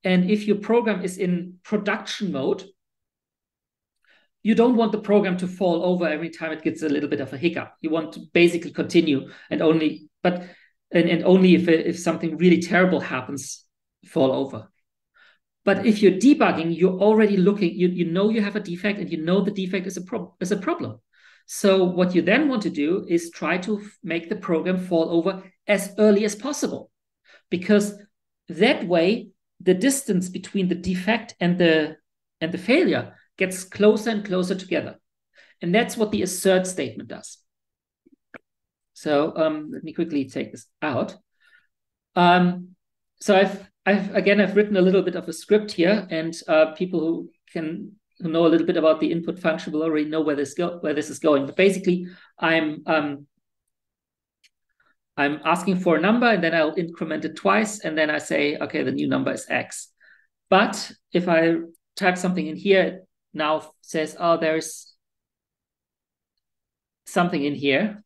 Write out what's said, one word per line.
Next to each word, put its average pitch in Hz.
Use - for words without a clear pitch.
And 185
if 208
your 202
program 214
is 180
in 180
production 208
mode, 139
you 220
don't 233
want 220
the 208
program 202
to 180
fall 180
over 180
every 156
time 160
it 156
gets 156
a 156
little 143
bit 143
of 131
a 143
hiccup. 131
You 156
want 156
to -
basically 175
continue 151
and 160
only, 156
but, 180
and, 175
and 170
only 185
if, -
if 165
something 165
really 175
terrible 180
happens, -
fall 131
over. 131
But 196
if 208
you're 190
debugging, 175
you're 180
already 208
looking, 185
you, 175
you 175
know 185
you 226
have 202
a 214
defect 202
and 151
you 156
know 180
the 190
defect 185
is 190
a 170
prob-, 185
is 185
a 202
problem. 302
So 190
what 180
you 165
then 254
want 254
to 170
do 160
is 170
try 175
to 202
f-, -
make 170
the 208
program 180
fall 165
over 180
as 196
early 214
as 202
possible, -
because 202
that 208
way 180
the 185
distance 190
between 185
the 180
defect 190
and 175
the, 160
and 160
the -
failure 208
gets 185
closer 220
and 208
closer 185
together. -
And 175
that's 233
what 214
the 202
assert 185
statement -
does. -
So, 151
um, 156
let 131
me 156
quickly 147
take 143
this -
out. 151
Um, 180
so 202
I've, 202
I've, 196
again, 202
I've 185
written 208
a 185
little 185
bit 180
of -
a 160
script 208
here, 185
and, 165
uh, 156
people 180
who 165
can, 165
who 175
know 165
a -
little 160
bit 175
about 156
the 165
input 165
function 165
will 156
already 151
know 156
where 147
this 139
go, 175
where 147
this 143
is 127
going. 143
But 135
basically, 185
I'm, 156
um, 147
I'm 143
asking 180
for 165
a 156
number, 233
and 202
then 165
I'll 156
increment 160
it 156
twice, 214
and 156
then 151
I 151
say, 147
"Okay, 147
the 131
new 143
number 135
is -
X." -
But 208
if 180
I 165
type 185
something 180
in 160
here, 190
it -
now 156
says, 156
"Oh, 170
there's 160
something 175
in 143
here." 139